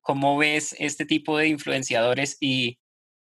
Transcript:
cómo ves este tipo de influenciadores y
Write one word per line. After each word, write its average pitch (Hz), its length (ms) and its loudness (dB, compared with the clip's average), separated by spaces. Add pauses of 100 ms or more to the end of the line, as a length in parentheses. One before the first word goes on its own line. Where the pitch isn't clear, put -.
cómo 139 340 2
ves 151 440 0
este 147 260 -4
tipo 151 320 0
de 156 80 4
influenciadores 135 920 0
y 127 380 0 (520)